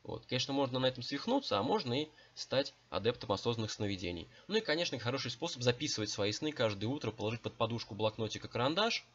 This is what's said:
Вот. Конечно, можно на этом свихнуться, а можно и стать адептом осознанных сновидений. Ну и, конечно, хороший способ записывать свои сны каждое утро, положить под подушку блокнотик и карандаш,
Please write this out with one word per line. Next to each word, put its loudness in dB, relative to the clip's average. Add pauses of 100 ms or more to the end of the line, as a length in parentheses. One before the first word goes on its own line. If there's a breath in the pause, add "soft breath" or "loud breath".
Вот. -8
Конечно, 0
можно 2
на 4
этом 0
свихнуться, 0
а 4
можно 2
и -6 (260 loud breath)
стать 0 (160)
адептом 0
осознанных 0
сновидений. -2 (200 loud breath)
Ну 0
и, 4
конечно, 0
хороший -2
способ -6
записывать 2
свои 2
сны -2
каждое 0
утро, -2
положить -4
под -6
подушку -2
блокнотик -2
и -10
карандаш, 2 (100)